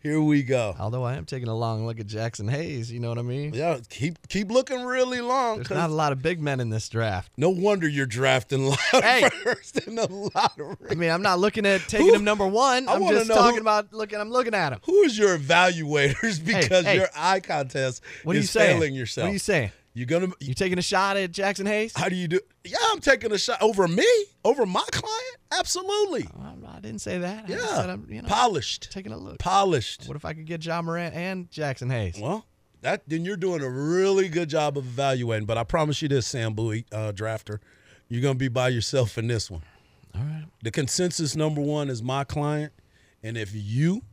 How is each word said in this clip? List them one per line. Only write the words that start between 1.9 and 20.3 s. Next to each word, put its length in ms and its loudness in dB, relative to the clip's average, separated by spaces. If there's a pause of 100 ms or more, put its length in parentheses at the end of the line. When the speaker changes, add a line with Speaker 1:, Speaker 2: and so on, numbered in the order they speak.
Speaker 2:
at 80 -8
Jackson 400 -6
Hayes, 460 -4
you 80 -8
know 80 -4
what 100 -4
I 40 -6
mean? 320 -6
Speaker 1:
Yeah, 340 -2
keep, 400 -6
keep 240 -2
looking 320 0
really 360 0
long, 360 0
Speaker 2:
There's 120 -8
Speaker 1:
'cause 80 -2
Speaker 2:
not 140 0
a 40 -2
lot 180 2
of 100 -4
big 180 -2
men 200 -2
in 100 -2
this 180 -4
draft. 480 -2
Speaker 1:
No 140 2
wonder 380 0
you're 180 0
drafting 600 2
<laughs> 20 2
lo-, 80 2 (160)
Speaker 2:
Hey. 360 6 (140)
Speaker 1:
first 420 -4
in 120 -8
the 100 0 (260)
lottery. 440 0 (120)
Speaker 2:
I 60 -2
mean, 160 0
I'm 120 0
not 180 4
looking 260 2
at 220 4
taking 200 4
Speaker 1:
Who, 80 12
Speaker 2:
him 80 0
number 220 2
one. 420 2
Speaker 1:
I 60 4
Speaker 2:
I'm 60 2
Speaker 1:
wanna 160 4
Speaker 2:
just 140 2
Speaker 1:
know 40 4
Speaker 2:
talking 220 8
Speaker 1:
who, 60 -2
Speaker 2:
about 300 0
looking, 280 -6
I'm 100 -6
looking 240 0
at 200 0
him. 100 -12
Speaker 1:
who 180 6
is 160 4
your 180 6
evaluators? 1040 2
<laughs> 60 -6
Speaker 2:
Hey, 160 2
Speaker 1:
Because 220 4
Speaker 2:
hey. 120 4
Speaker 1:
your 200 4
eye 240 2
contest 600 -4 (220)
Speaker 2:
What 140 -2
are 20 4
Speaker 1:
is 60 2
Speaker 2:
you 40 -2
saying? 300 4
Speaker 1:
failing 160 0
yourself. 300 -4
Speaker 2:
What 60 0
are 20 -2
you 80 -2
saying? 320 0 (220)
Speaker 1:
You're 120 -6
gonna 220 0 (120)